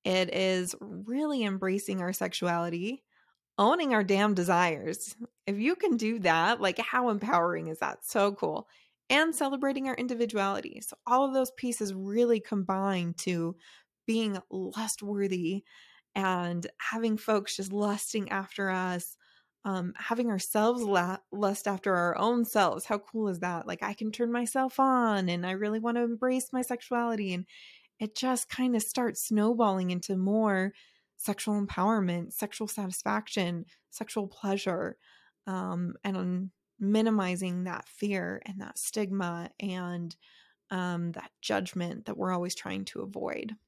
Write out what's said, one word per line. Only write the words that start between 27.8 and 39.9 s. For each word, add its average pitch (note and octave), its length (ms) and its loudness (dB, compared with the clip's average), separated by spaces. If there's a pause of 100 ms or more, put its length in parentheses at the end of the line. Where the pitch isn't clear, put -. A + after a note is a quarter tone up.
it G#3+ 180 -6
just B3+ 320 0
kind B3+ 280 2
of A3 60 2
starts - 440 -2
snowballing G#3+ 640 4
into F3+ 260 -2
more G3 560 2 (440)
sexual G#3 440 -2
empowerment, G3 720 0
sexual G#3+ 360 -6
satisfaction, F#3+ 960 -2 (260)
sexual G#3+ 380 -6
pleasure, G3 680 -2 (500)
um, F#3 480 -4 (100)
and F3+ 460 -2 (280)
minimizing F#3+ 840 2
that F3 240 -8
fear F#3+ 580 -4
and F#3+ 140 -10
that - 180 -10
stigma F#3 720 -4 (100)
and, F3 540 -4 (560)